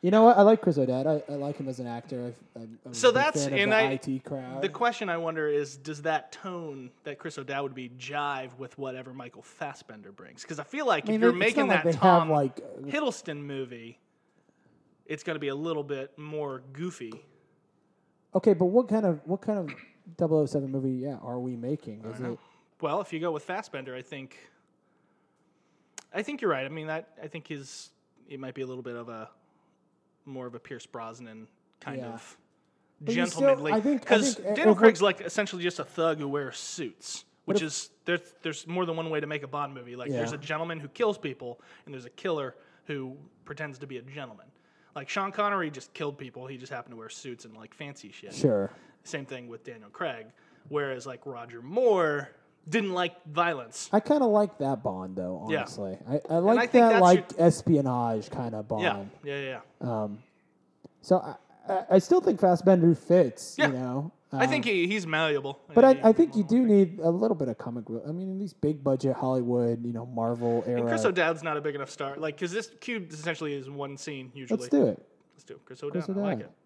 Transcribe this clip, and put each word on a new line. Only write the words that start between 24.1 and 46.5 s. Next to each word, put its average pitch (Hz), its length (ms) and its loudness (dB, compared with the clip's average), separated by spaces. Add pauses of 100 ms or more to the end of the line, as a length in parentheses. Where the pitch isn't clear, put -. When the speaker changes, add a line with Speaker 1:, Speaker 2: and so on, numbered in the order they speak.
Speaker 2:
I 196 80 -4
think 285 200 -8
you're 208 80 0
right. 135 140 -2
I 135 40 -8
mean, 156 180 -10
that, 160 220 -8 (120)
I 160 60 -16
think 151 220 -14
his, 139 420 -14 (380)
it 139 120 -14
might 131 140 -12
be 135 80 -8
a 127 40 -6
little 127 160 -12
bit 120 120 -12
of 120 140 -12
a 110 200 -14 (960)
more 131 200 -12
of 120 80 -14
a 120 40 -12
Pierce 120 280 -16
Brosnan 113 600 -16 (340)
kind 131 180 -10
Speaker 1:
Yeah. 120 160 -10
Speaker 2:
of - 220 -18 (640)
Speaker 1:
But 160 140 -4
you 240 120 2
still, - 160 -6
Speaker 2:
gentlemanly. 269 300 4
Speaker 1:
I 220 80 4
think, 262 220 0
I - 20 -18 (120)
Speaker 2:
'Cause 247 180 4
Speaker 1:
think, - 120 -10
uh, 208 80 -2
Speaker 2:
Daniel 220 180 6
Speaker 1:
if 190 60 8
we 214 60 4
Speaker 2:
Craig's, 196 180 8
like, 196 180 4
essentially 190 420 -4
just 175 160 -4
a 143 60 -4
thug 160 340 0
who 143 100 -6
wears 139 300 -4
suits, - 680 -12 (220)
Speaker 1:
But 190 100 0
Speaker 2:
which 190 60 2
Speaker 1:
if 160 60 -4
Speaker 2:
is, - 220 -8 (160)
there's, 170 360 -2
there's 156 240 -8
more 175 200 -2
than 165 100 -4
one 165 140 -4
way 156 100 -2
to 147 60 -4
make 151 160 -6
a 139 60 -12
Bond 143 260 -6
movie. 123 220 -14
Like, 127 140 -8
Speaker 1:
Yeah. 131 80 -2
Speaker 2:
there's 117 140 -4
a 143 60 -10
gentleman 156 420 -6
who 147 80 -12
kills 214 300 0
people, 127 420 -10 (240)
and 143 100 -16
there's 123 120 -14
a 120 40 -18
killer 147 440 -4 (320)
who 135 300 -10 (280)
pretends 147 360 -12
to 143 60 -14
be 131 120 -12
a 117 40 -14
gentleman. 131 440 -16 (480)
Like, 139 160 -12
Sean 196 200 -2
Connery 196 400 -2
just 135 220 -16
killed 147 240 -6
people. 127 300 -16
He 135 100 -14